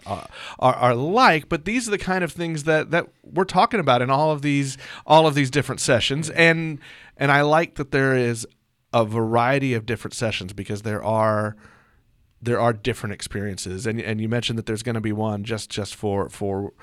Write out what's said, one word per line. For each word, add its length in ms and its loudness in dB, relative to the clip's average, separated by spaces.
are, 200 -8
are, 160 4
are 220 2
like. 520 2
But 180 -4
these 220 -4
are 40 -4
the 80 -2
kind 240 -2
of 80 -4
things 320 -6
that, 280 2
that 160 0
we're 220 -2
talking 340 2
about 220 4
in 80 -2
all 220 2
of 100 -2
these, 360 -2
all 220 8
of 80 2
these 160 2
different 280 -2
sessions. 520 0
And, 480 2
and 140 2
I 100 6
like 340 2
that 160 -8
there 260 2
is 300 -2
a 140 4
variety 720 2
of 100 -4
different 300 -6
sessions 380 -4
because 280 -6
there 220 -6
are, 520 2
there 180 0
are 140 2
different 400 -6
experiences. 720 -8
And, 160 -4
and 180 -4
you 80 -4
mentioned 300 -2
that 80 -6
there's 160 -4
gonna 200 -4
be 100 -4
one 320 -4
just, 260 -8
just 240 -6
for, 360 -2
for 540 -4